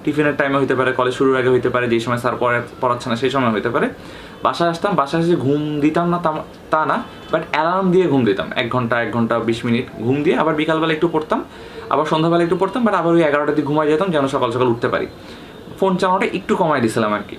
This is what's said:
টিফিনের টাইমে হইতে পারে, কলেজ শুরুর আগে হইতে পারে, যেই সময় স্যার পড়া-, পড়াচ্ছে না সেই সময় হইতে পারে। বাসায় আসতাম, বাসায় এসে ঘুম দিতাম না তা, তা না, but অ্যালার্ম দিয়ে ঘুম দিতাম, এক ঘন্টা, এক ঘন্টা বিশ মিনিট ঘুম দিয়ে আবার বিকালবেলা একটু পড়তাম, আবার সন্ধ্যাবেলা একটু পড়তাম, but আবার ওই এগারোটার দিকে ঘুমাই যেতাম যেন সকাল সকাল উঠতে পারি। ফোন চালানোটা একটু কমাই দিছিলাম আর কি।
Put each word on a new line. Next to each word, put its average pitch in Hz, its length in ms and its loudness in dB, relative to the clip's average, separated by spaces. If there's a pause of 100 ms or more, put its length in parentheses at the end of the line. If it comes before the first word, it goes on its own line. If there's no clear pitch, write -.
টিফিনের 147 320 0
টাইমে 139 220 0
হইতে 135 160 2
পারে, 127 180 2
কলেজ 123 220 0
শুরুর 135 220 4
আগে 127 120 2
হইতে 127 200 2
পারে, 123 200 0
যেই 117 120 2
সময় 120 180 -2
স্যার 123 220 -2
পড়া-, 120 220 2 (180)
পড়াচ্ছে 123 300 0
না 117 60 0
সেই 131 140 0
সময় 127 220 2
হইতে 104 180 0
পারে। 170 180 0 (540)
বাসায় 165 280 0
আসতাম, 190 240 -2
বাসায় 151 280 0
এসে 170 140 4
ঘুম 147 440 0
দিতাম 165 280 2
না 175 100 2
তা, 156 260 -2 (260)
তা 156 160 2
না, 196 160 -2 (300)
but 165 80 0 (120)
অ্যালার্ম 180 380 2
দিয়ে 180 160 4
ঘুম 135 180 4
দিতাম, 98 320 0
এক 120 140 -2
ঘন্টা, 120 320 0
এক 113 100 -4
ঘন্টা 117 260 2
বিশ 113 260 -2
মিনিট 117 220 2 (120)
ঘুম 131 240 0
দিয়ে 196 140 2
আবার 156 180 2
বিকালবেলা 160 380 0
একটু 165 160 2
পড়তাম, 185 360 -2 (460)
আবার 151 160 0
সন্ধ্যাবেলা 165 360 2
একটু 165 140 2
পড়তাম, 196 280 -2
but 208 100 2
আবার 170 200 2
ওই 170 80 6
এগারোটার 147 320 2
দিকে 147 120 0
ঘুমাই 151 220 0
যেতাম 160 200 2
যেন 143 200 0
সকাল 123 220 0
সকাল 120 180 2
উঠতে 117 200 0
পারি। - 180 -2 (760)
ফোন 190 160 2
চালানোটা 190 300 0
একটু 196 300 -2
কমাই 151 240 2
দিছিলাম 110 320 0
আর 104 160 0
কি। - 100 -12